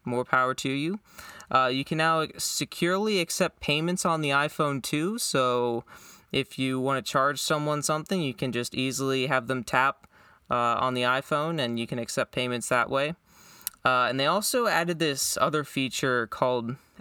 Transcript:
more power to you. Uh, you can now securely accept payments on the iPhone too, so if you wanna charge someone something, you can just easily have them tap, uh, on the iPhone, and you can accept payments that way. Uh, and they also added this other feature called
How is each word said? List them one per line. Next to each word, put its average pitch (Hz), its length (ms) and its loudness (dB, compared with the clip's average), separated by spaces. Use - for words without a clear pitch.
more 123 200 0
power 127 300 2
to - 140 -4
you. 151 320 -4
Uh, 131 220 4
you 135 120 0
can 160 140 -2
now 160 280 4
securely 190 840 0
accept - 400 -2
payments 160 440 0
on 165 160 2
the 147 100 0
iPhone 143 520 0
too, 180 360 -2
so 123 680 2
if 135 260 -2
you 131 200 0
wanna 131 220 0
charge 139 400 0
someone 151 420 0
something, 156 380 -2
you 135 140 -2
can 131 180 -2
just 120 220 -4
easily 131 520 0
have 131 200 0
them 127 180 -2
tap, 131 420 0
uh, 120 280 2
on 127 140 0
the 123 100 0
iPhone, 147 560 0
and 120 220 -2
you 117 60 -4
can 127 120 -6
accept 123 340 -2
payments 123 360 -2
that 120 220 2
way. 143 240 0
Uh, 127 280 4
and 131 100 0
they 139 60 2
also 208 400 2
added 170 320 0
this 147 420 0
other 147 240 2
feature 127 600 0
called 127 500 -2